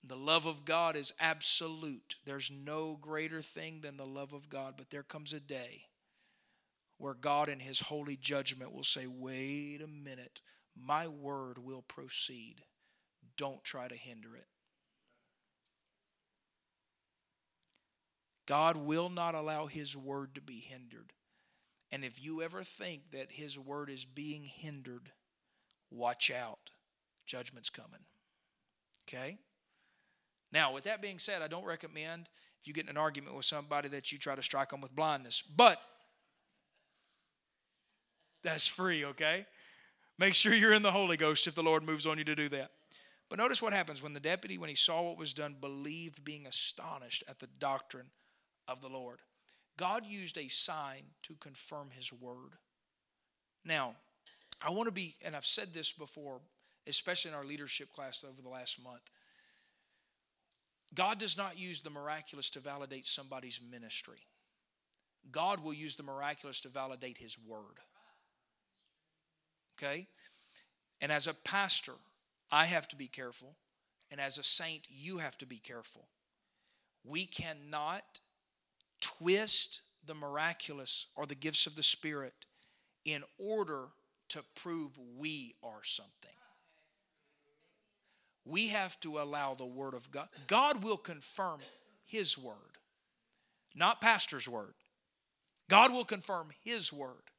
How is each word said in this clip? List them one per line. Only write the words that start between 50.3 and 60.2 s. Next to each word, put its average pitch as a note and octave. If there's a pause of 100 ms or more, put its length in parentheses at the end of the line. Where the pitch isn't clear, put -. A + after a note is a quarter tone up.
a C#3
sign C#3+
to D#3+
confirm C#3+
his B2+
word. B2+ (1080)
Now, C#3+ (640)
I D#3
want A3
to A3
be, F3
and D#3+
I've C#3
said G#3
this D#3+
before, C#3+ (460)
especially F3
in D#3
our C#3
leadership C#3+
class C3+
over C3
the B2+
last B2+
month, B2 (1900)